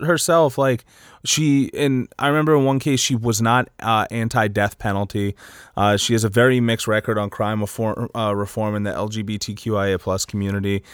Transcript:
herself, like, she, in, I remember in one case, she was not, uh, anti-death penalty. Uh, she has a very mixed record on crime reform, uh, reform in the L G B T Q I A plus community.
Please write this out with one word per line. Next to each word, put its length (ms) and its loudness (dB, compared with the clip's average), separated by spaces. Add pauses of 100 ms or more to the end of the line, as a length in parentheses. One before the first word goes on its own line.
herself, 560 2
like, 260 0 (420)
she, 380 2 (100)
in, 340 0 (100)
I 100 0
remember 280 4
in 80 4
one 140 2
case, 220 0
she 140 0
was 280 0
not, 260 2 (120)
uh, 300 0
anti-death 680 0
penalty. 580 -2 (400)
Uh, 220 4
she 160 0
has 100 2
a 60 0
very 300 4
mixed 280 0
record 300 0
on 100 -2
crime 320 -4
reform, 540 -4
uh, 200 -2
reform 400 -4
in 100 -2
the 100 -2
L 140 -4
G 120 -8
B 160 -6
T 180 -10
Q 220 -4
I 120 0
A 100 0
plus 260 -4
community. 580 -2 (120)